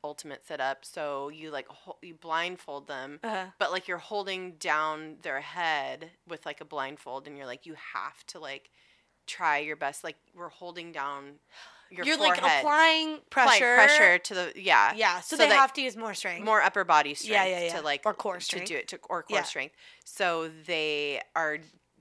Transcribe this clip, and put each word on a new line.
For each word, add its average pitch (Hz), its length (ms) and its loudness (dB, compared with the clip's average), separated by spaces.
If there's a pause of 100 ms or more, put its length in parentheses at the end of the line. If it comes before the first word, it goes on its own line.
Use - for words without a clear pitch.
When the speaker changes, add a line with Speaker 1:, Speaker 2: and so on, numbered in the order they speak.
Speaker 1:
ultimate 147 420 -14
sit-up." 139 400 -4
So 143 440 -6
you, 156 200 -14
like, 143 180 -10
ho-, - 360 -20
you 170 100 -20
blindfold 160 720 -6
them, 139 360 -10
Speaker 2:
Uh-huh. 208 220 -6 (120)
Speaker 1:
but, 165 140 -2
like, 185 160 -4
you're 180 100 -6
holding 185 600 -8
down 156 680 -2
their 139 180 -6
head 156 720 -6 (160)
with, 160 180 -14
like, 147 160 -12
a 156 40 -14
blindfold, 139 640 -10
and 147 100 -16
you're 139 100 -14
like, 127 180 -14
"You 165 80 -16 (200)
have 113 340 -10
to, - 120 -16
like, 139 300 -14 (560)
try 156 320 0
your 151 180 -4
best." 143 280 -6
Like, 160 140 -10 (180)
we're 175 140 -14
holding 170 420 -16
down 143 480 -10 (500)
your 180 160 -10
Speaker 2:
You're, 302 120 2
like, 302 220 4
Speaker 1:
forehead. 302 200 4
Speaker 2:
applying 311 560 4
Speaker 1:
Applying 254 440 4
Speaker 2:
pressure. 240 160 4
Speaker 1:
pressure 226 440 8
to 190 160 -8
the, 180 200 -4
yeah. 151 380 6
Speaker 2:
Yeah, 190 280 0
so - 160 -6
Speaker 1:
So 320 60 6
Speaker 2:
they 294 60 8
Speaker 1:
that 294 60 8
Speaker 2:
have 269 180 6
to 294 80 -6
use 247 160 -4
more 226 160 -8
strength. 185 320 -8
Speaker 1:
more 214 160 4
upper 190 220 2
body 151 320 4
strength 214 180 -4
Speaker 2:
Yeah, 196 120 4
yeah, 180 200 -2
yeah. 170 120 -2
Speaker 1:
to, 160 40 -6
like, 147 240 -4
Speaker 2:
Or 214 80 0
core 196 220 -6
Speaker 1:
to 180 60 -12
Speaker 2:
strength. 180 260 -6
Speaker 1:
do 165 100 -4
it, - 120 -6
to, 185 100 -14 (100)
or 170 140 -6
core 208 140 -4
Speaker 2:
Yeah. 180 60 2
Speaker 1:
strength. 151 320 -8 (300)
So 165 440 -2
they 156 680 -4 (160)
are 156 220 -2 (440)